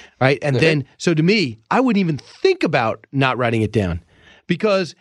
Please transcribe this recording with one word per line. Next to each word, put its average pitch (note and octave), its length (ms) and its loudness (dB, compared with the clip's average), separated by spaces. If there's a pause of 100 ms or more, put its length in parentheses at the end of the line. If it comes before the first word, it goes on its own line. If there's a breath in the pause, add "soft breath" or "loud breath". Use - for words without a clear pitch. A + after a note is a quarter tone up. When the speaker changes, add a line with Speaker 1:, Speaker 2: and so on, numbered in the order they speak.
(220 loud breath)
Speaker 1:
right? C3 200 2
And C#3+ 140 0
Speaker 2:
Okay. B2 100 2
Speaker 1:
then, D#3 200 0 (120 soft breath)
so F3 160 0
to D#3 100 2
me, E3+ 360 0 (120)
I G#3+ 100 2
wouldn't A#3 180 2
even D#3+ 180 0
think - 460 -6
about C3+ 480 -2
not C3 260 0
writing A#2 260 0
it G#2+ 100 -4
down. F2+ 280 0 (460 soft breath)
Because F#3+ 540 -2